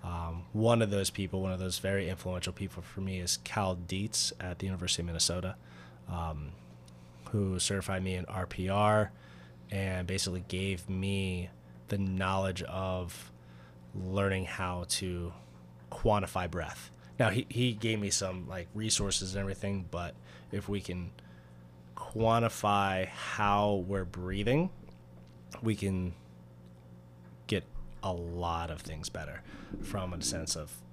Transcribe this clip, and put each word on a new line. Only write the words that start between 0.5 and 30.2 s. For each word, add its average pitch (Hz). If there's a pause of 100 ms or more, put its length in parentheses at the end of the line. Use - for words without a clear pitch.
one 113
of 104
those 98
people, 95
one 95
of 92
those 92
very 98
influential 90
people 90
for -
me 95
is 87
Cal 95
Dietz 95
at 90
the 95
University 87
of 85
Minnesota, 87 (520)
um, 82 (800)
who 98
certified 95
me 92
in 90
R 92
P 92
R 104 (600)
and 95
basically 92
gave 92
me 95 (380)
the 101
knowledge 95
of 92 (640)
learning 95
how 90
to 87 (580)
quantify 95
breath. - (280)
Now, 113
he, 110
he 123
gave 110
me 101
some, 92
like, 87
resources 101
and 101
everything, 98
but 87 (380)
if 98
we 101
can 90 (840)
quantify 104
how 101
we're 98
breathing, 101 (880)
we 110
can 92 (1300)
get 98 (380)
a 98
lot 85
of 76
things 78
better 71 (400)
from 92
a 80